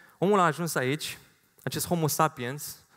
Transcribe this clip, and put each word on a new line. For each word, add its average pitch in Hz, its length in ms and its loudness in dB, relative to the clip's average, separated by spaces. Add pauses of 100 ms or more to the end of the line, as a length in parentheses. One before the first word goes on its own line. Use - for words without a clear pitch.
(180)
omul 202 220 4
a 180 40 6
ajuns 165 320 0
aici, 139 420 -2 (460)
acest - 240 -4
Homo 165 200 2
sapiens 143 800 -2 (120)